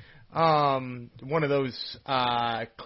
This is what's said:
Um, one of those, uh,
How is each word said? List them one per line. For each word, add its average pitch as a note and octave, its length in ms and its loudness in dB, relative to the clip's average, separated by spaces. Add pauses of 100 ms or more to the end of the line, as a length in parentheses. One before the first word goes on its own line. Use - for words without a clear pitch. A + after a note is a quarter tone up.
(340)
Um, C3+ 760 2 (140)
one D3+ 200 0
of C#3 60 0
those, C3+ 560 -2
uh, A#2+ 600 0 (200)